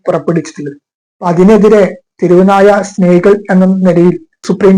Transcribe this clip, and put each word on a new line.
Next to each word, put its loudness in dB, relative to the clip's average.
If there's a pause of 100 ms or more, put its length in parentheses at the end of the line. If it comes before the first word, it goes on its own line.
പുറപ്പെടുവിച്ചിട്ടുള്ളത്. -6 (360)
അപ്പൊ -8
അതിനെതിരെ 2 (400)
തെരുവുനായ 2 (100)
സ്നേഹികൾ 0 (200)
എന്ന 2 (160)
നിലയിൽ 0 (320)
സുപ്രീം 2